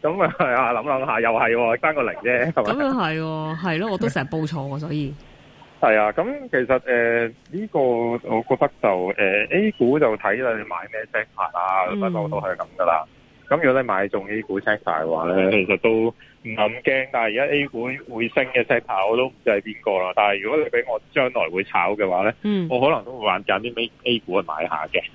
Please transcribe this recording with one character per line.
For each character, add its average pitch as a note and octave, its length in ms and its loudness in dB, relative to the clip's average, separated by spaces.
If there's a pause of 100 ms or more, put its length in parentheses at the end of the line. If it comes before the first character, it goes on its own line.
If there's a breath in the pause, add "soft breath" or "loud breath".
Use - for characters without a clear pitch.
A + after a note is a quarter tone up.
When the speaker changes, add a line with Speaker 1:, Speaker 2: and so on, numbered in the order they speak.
Speaker 1:
咁 F3+ 200 0
啊， D#3 160 2
係 E3 160 2
啊， B2 180 4
諗 A2+ 100 0
諗 C3+ 240 0
下 A#2 140 0
又 A#2 100 4
係 A2+ 260 4
喎， A#2+ 220 2
爭 D#3 160 2
個 C#3+ 80 0
零 G#2+ 180 0
啫， B2 320 0
係 A2+ 140 2
咪？ G#2+ 60 0
Speaker 2:
咁 C4+ 80 0
又 C#4+ 120 0
係 D#3+ 280 -2
喎， D#3+ 400 -6
係 E3 180 -2
咯， G#3 140 -2
我 F#3 60 -4
都 A3+ 100 0
成 F3+ 140 -2
日 C#3 60 -4
報 D#3 180 -2
錯 C#3+ 220 -6
喎， C#3 100 -8
所 D3+ 140 -8
以。 C#3+ 220 -4 (680)
Speaker 1:
係 A2 200 4
啊， G#2 120 2
咁 E3 120 -2 (260)
其 D3 60 -2
實， B2+ 240 2
誒， A#2 520 0 (180)
呢 G3 220 -6
個 E3 80 0
我 A#2 680 0
覺 C3 80 2
得 C#3+ 140 2 (120)
就， A#2 60 4
誒， F#2 260 0 (360)
A G#3 220 2
股 B2+ 260 4
就 A#2 180 4
睇 G#2+ 260 0
啦， A#2+ 140 0
你 G#2 120 -8
買 F2 80 -8 (160)
咩 A2 80 -8 (120)
sector A2 300 -4
啊， F#2 480 0
Speaker 2:
嗯。 - 100 -4
Speaker 1:
不 - 60 -2
嬲 C3 240 -2
都 G#2 100 -4
係 F#2 160 -4
咁 F2 80 -8 (140)
㗎 F#2 60 0
啦。 E2 200 2 (420)
咁 C#3 160 2
如 C3 100 4
果 C3 100 2
你 B2 40 -2
買 G2 220 0
中 G2 220 -4
A A2 120 -4
股 G2 180 -4
sector G2 440 -2
嘅 D#2+ 60 -2
話 D#2+ 180 -2
呢， F#2+ 240 4
其 G2+ 140 2
實 G2 140 2
都 A2+ 100 4
唔 A2+ 240 2 (340 loud breath)
係 A2 80 -8
咁 A2 260 -2
驚， C3+ 300 0
但 B2 100 0
係 A2+ 40 0
而 G#2+ 80 -2
家 C#3+ 180 0
A C#3+ 160 0
股 A#2 160 -6 (300)
會 A2+ 160 -2
升 C#3+ 160 2
嘅 B2 180 0
sector G#2+ 460 0
我 A2+ 80 2
都 C3 80 2
唔 B2+ 60 -10 (120)
知 A#2+ 60 2
係 G2+ 100 2
邊 G#2+ 220 -12
個 G2 200 0
啦。 F#2 140 -2
但 G#2 140 4
係 G2+ 100 -2
如 G#2 100 -4
果 D3+ 80 0
你 D3+ 60 0
俾 A#2+ 260 0
我 A2 80 -2 (140)
將 C3 180 0
來 G2 200 -2
會 F#2 140 -2
炒 F#2 280 0
嘅 G#2 160 0
話 F2+ 140 2
呢， G#2 100 2 (100)
Speaker 2:
嗯。 G3 280 -2
Speaker 1:
我 B2+ 100 0
可 C3+ 80 4
能 B2+ 160 0
都 A#2+ 160 -12
會 G#2+ 80 -2
揀 G2 320 0
啲 A#2 300 -6 (140)
A A#2+ 160 2
股 F#2 200 0
去 E2 80 -8
買 D#2 180 -4
下 D#2 240 -4
嘅。 F2 120 -2 (120)